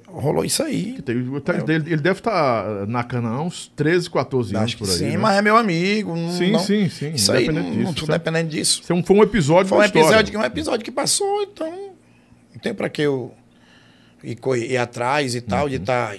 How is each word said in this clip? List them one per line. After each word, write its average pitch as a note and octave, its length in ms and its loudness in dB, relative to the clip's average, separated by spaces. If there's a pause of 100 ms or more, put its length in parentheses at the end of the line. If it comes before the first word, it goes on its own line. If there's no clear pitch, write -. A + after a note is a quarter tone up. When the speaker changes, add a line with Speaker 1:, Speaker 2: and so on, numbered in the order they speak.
Speaker 1:
rolou D#3+ 380 -2
isso - 160 -2
aí. A3+ 320 -4
Speaker 2:
Que - 80 -14
tem, B2+ 400 -4
tá, F3 120 -2
Speaker 1:
Eu E3 140 -2
Speaker 2:
ele, D#3+ 260 0
ele D#3 80 0
deve F#3 200 0
tá A2+ 680 0
na A#2+ 160 -2
Canaã A#2+ 340 -4
há C#3+ 40 -4
uns - 340 -8
treze, E3 340 2
quatorze B2+ 460 -2
anos A2 100 2
Speaker 1:
Acho A#2 120 -4
que A2 60 -10
Speaker 2:
por G2 80 -2
aí, F2+ 60 0
Speaker 1:
sim, - 140 0
Speaker 2:
né? - 60 -2
Speaker 1:
mas G#3 200 4
é G3+ 40 4
meu G#3+ 160 6
amigo. F#3+ 580 0
Não, E3+ 160 -4
Speaker 2:
Sim, F3+ 200 2
Speaker 1:
não, A3 80 4
Speaker 2:
sim, G3 300 2
sim, D3+ 240 -8
Speaker 1:
isso A2 180 2
aí, - 140 4
Speaker 2:
independente D#3 240 0
Speaker 1:
não, A#3 80 -6
Speaker 2:
disso, A#2 100 0
Speaker 1:
não E3+ 80 -2
tô D#3 100 -6
Speaker 2:
tá? D3+ 80 0
Speaker 1:
dependendo E3 360 -2
disso. - 340 -2
Speaker 2:
Isso E3+ 100 -2
é - 20 2
um, F3+ 80 0
foi F#3+ 140 4
um A3 60 10
episódio F#3+ 460 4
Speaker 1:
Foi G#3 80 2
um G#3 40 6
Speaker 2:
da G#3 60 6
história. D#3+ 200 6
Speaker 1:
episódio, G#3 320 4
um - 40 -4
episódio D4 420 -4
que - 60 -12
passou, G4 520 -2
então E4 280 -10 (840)
não A#2+ 80 -16
tem A#2 140 -4
pra - 140 -4
que - 120 -6
eu C#3 320 -2 (920)
ir A#2+ 120 -8
correr, B2 360 -2
ir B2+ 60 0
atrás B2 560 -2
e A#2+ 80 -6
tal, B2+ 260 -2
de C3 100 -4
Speaker 2:
Uhum. F2+ 60 -6
Speaker 1:
tá A#2 360 -2